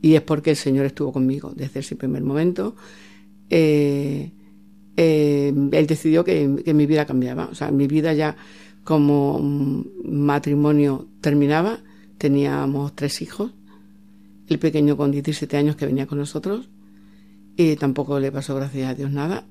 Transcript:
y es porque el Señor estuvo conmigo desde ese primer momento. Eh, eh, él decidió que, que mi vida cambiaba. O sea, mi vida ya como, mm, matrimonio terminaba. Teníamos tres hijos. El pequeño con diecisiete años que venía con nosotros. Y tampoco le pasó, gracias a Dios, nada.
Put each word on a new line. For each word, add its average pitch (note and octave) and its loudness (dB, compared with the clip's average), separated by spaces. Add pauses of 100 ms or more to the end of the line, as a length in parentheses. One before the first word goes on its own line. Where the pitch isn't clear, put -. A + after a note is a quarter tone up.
y D#3 8
es D3+ 6
porque D#3 -2
el C#3+ 2
Señor C#3 0
estuvo C#3 -4
conmigo C3+ -2
desde - -8
ese - -10
primer C#3 -6
momento. F3 -2 (760)
Eh, D3 2 (640)
eh, D3 2 (200)
él D#3 4
decidió D#3+ 2
que, D3 0
que D#3+ 2
mi D3 4
vida D3 2
cambiaba. B2+ -2
O - -14
sea, D3 -6
mi C#3 2
vida D#3 0
ya D3+ -2 (500)
como, C#3+ 2
mm, C#3+ -2 (200)
matrimonio C#3+ 2 (120)
terminaba. D3+ 2 (380)
Teníamos C#3+ 0
tres C#3+ -6
hijos. G#3 -8 (920)
El D3+ -2
pequeño D3 2
con C#3+ 0
diecisiete C#3+ -4
años D3 2
que D3 -6
venía C#3 -2
con C#3+ -6
nosotros. F#3 -6 (880)
Y D#3+ 4
tampoco C#3+ -2
le C3+ -2
pasó, C#3 -6
gracias C3+ -6
a B2+ -6
Dios, C#3 -6
nada. D#3 -4